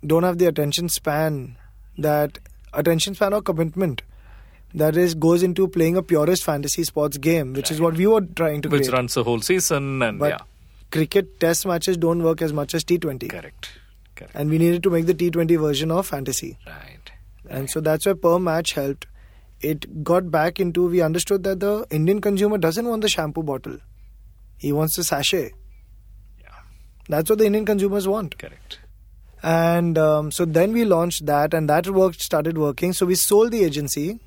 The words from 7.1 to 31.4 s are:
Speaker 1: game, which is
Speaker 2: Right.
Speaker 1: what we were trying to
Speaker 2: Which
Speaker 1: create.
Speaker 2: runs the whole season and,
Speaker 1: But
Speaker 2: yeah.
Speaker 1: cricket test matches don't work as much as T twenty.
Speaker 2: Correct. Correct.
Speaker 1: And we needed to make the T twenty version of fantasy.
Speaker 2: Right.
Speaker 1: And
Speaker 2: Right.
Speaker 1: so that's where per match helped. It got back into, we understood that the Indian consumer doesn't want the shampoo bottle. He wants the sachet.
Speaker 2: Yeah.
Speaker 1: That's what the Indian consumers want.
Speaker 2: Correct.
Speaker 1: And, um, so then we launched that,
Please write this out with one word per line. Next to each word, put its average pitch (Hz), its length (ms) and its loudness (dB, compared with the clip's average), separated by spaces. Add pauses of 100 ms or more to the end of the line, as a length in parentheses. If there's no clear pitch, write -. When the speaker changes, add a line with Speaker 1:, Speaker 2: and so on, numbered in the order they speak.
Speaker 1:
game, 147 340 0
which 139 180 -4
is 156 100 -6
Speaker 2:
Right. 165 100 2
Speaker 1:
what 160 80 -4
we 185 80 4
were 220 160 6 (200)
trying 151 200 0
to 151 80 -4
Speaker 2:
Which 139 140 2
Speaker 1:
create. 127 100 -2
Speaker 2:
runs 123 180 0
the 123 120 0
whole 117 180 0
season 139 600 0
and, 110 160 -2
Speaker 1:
But 147 120 0
Speaker 2:
yeah. - 80 -4 (520)
Speaker 1:
cricket 185 480 -2
test 165 280 0
matches 175 320 -2
don't 170 240 0
work 160 180 0
as 156 140 -2
much 147 200 -6
as 160 80 -2
T 175 140 0
twenty. 135 320 -6
Speaker 2:
Correct. - 440 -14 (460)
Correct. - 160 -20
Speaker 1:
And 147 140 -4
we 156 80 0
needed 170 280 2
to 196 40 4
make 170 160 0
the 175 80 0
T 170 180 0
twenty 170 260 2
version 156 340 0
of 185 160 -2
fantasy. 139 500 -8 (100)
Speaker 2:
Right. - 440 -20 (400)
Speaker 1:
And 131 140 -6
Speaker 2:
Right. 135 60 -10
Speaker 1:
so 156 100 -4
that's 156 260 0
where 196 80 2
per 170 240 2
match 170 340 -2
helped. 139 320 -4 (560)
It 156 440 -6
got 175 260 2
back 160 280 0
into, 180 300 0
we 175 140 2
understood 170 420 0
that 196 160 -2
the 208 300 -2
Indian 170 320 0
consumer 208 340 0
doesn't 180 320 0
want 220 140 -2
the 214 80 0
shampoo 160 320 -4
bottle. 135 340 -8 (800)
He 143 160 -4
wants 151 240 0
the 175 80 -4
sachet. 143 480 -2 (880)
Speaker 2:
Yeah. - 80 -20 (640)
Speaker 1:
That's 156 200 0
what 214 80 2
the 214 80 6
Indian 208 200 0
consumers 202 420 0
want. 196 300 -4
Speaker 2:
Correct. - 400 -18 (640)
Speaker 1:
And, 165 560 2
um, 151 320 2
so 175 140 -2
then 165 280 2
we 233 120 2
launched 170 420 0
that, 147 280 2